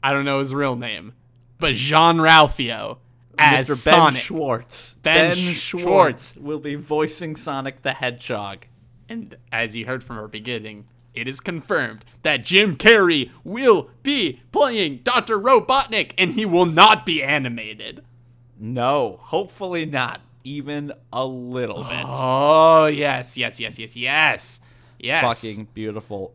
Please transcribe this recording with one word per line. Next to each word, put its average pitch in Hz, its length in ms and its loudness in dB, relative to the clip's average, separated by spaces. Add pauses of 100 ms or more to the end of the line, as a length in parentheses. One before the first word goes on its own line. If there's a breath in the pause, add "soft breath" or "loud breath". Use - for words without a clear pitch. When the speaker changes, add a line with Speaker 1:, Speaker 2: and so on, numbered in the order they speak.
Speaker 1:
I 139 100 0
don't 139 120 0
know 139 140 -2
his 135 160 -6
real 139 220 -2
name, 110 380 -10 (440)
but 147 160 0
Jean-Ralphio 147 1200 4 (400)
as 135 300 4
Speaker 2:
Mister 147 220 2
Ben 170 100 8
Speaker 1:
Sonic. 131 220 4
Speaker 2:
Schwartz. - 800 -6
Speaker 1:
Ben 165 280 4
Speaker 2:
Ben 180 60 0
Speaker 1:
Schwartz. 180 460 -6
Speaker 2:
Schwartz 180 540 2
will 147 240 -8
be 147 140 -8
voicing 156 640 -4
Sonic 135 460 -10
the 135 100 -4
Hedgehog. 117 760 -8 (420)
Speaker 1:
And 113 280 -14 (160)
as 113 240 -4
you 113 100 -8
heard 127 180 -8
from 120 140 -14
our 107 100 -14
beginning, 107 580 -12 (260)
it 117 160 -10
is 135 120 -12
confirmed 143 640 -6 (180 soft breath)
that 139 220 -2
Jim 190 320 2
Carrey 180 540 4 (140 loud breath)
will 220 460 2 (120)
be 226 380 -4 (120)
playing 208 520 -2
Doctor 226 340 0
Robotnik, 233 800 0
and 180 160 0
he 214 140 -2
will 175 200 4
not 180 380 6
be 156 180 -4
animated. 117 800 -6 (560)
Speaker 2:
No, 120 640 -2
hopefully 180 640 -6
not 131 360 -6 (220)
even 147 500 -10 (200)
a 127 120 -4
little 123 600 -8
bit. 78 200 -8
Speaker 1:
Oh, 147 840 4
yes, 143 500 -2
yes, 120 240 -6
yes, 110 180 -10
yes, 110 180 -16
yes. 135 640 -2 (400 soft breath)
Yes. 143 220 -2 (200)
Speaker 2:
Fucking 107 320 -10
beautiful. 104 600 -12